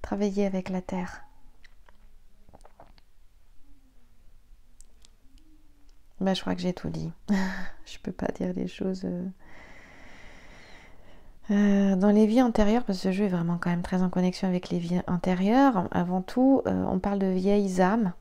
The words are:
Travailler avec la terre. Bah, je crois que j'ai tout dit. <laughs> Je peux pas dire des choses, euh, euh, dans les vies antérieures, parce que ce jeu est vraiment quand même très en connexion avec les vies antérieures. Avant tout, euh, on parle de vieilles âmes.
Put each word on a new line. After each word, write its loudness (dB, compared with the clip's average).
Travailler -2
avec -4
la -4
terre. -8
Bah, 2
je -2
crois -2
que -8
j'ai -2
tout -8
dit. -6
<laughs> -2
Je -16
peux -10
pas -6
dire -4
des -4
choses, -6
euh, -6
euh, 4
dans 4
les 8
vies 4
antérieures, 4
parce -2
que -10
ce 2
jeu 0
est 0
vraiment 0
quand -2
même 0
très 0
en 2
connexion 0
avec -2
les -2
vies -2
antérieures. 2
Avant 0
tout, 4
euh, 0
on 0
parle -2
de 2
vieilles 2
âmes. 4